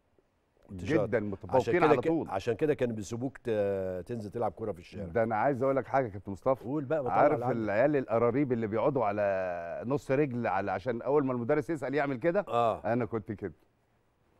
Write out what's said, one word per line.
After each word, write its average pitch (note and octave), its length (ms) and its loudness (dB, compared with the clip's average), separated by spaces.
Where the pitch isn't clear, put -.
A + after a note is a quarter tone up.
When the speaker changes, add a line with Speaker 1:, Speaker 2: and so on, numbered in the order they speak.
Speaker 1:
كنت F#2 160 -10
شاطر. A#2 200 2
Speaker 2:
جدًا، G#2 120 0
Speaker 1:
عشان G#2 120 -2
Speaker 2:
متفوقين G#2+ 440 0
Speaker 1:
كده E3+ 140 4
Speaker 2:
على D3 100 4
Speaker 1:
ك-، B2 100 0
Speaker 2:
طول. D#3+ 220 0
Speaker 1:
عشان G2 260 -2
كده D3+ 180 2
كانوا B2 220 0
بيسيبوك A#2 420 -6
ت-، G2 720 0
تنزل A2 240 -8
تلعب A2 200 -2
كوره A2 200 -6
في F2 80 -8
الشارع. G2 260 -12
Speaker 2:
ده F2+ 180 2
انا A2+ 120 2
عايز B2 280 2
اقول C3+ 120 4
لك B2+ 120 0
حاجه C3+ 180 2
يا A2+ 40 -6
كابتن G2+ 220 -10
مصطفى. C3 320 0
Speaker 1:
قول C#3 220 -4
بقى، D3 180 -2
بطلع A#2+ 100 -2
Speaker 2:
عارف C3+ 200 6
Speaker 1:
اللي A#2+ 120 -2
عندك. B2 120 0
Speaker 2:
العيال A2+ 380 2
القراريب A#2+ 560 2
اللي A2+ 160 0
بيقعدوا A2+ 380 0
على F#2 800 -2
نص C3+ 260 -4
رجل B2+ 360 0
على، G2 240 0
عشان A2+ 300 -2
اول C#3+ 240 2
ما C3 80 0
المدرس B2 360 0
يسال C#3 260 -4
يعمل C#3+ 220 0
كده؟ E3+ 300 0
Speaker 1:
آه. A2+ 460 0
Speaker 2:
انا A#2+ 120 0
كنت A2 260 -6
كده. G2+ 220 -8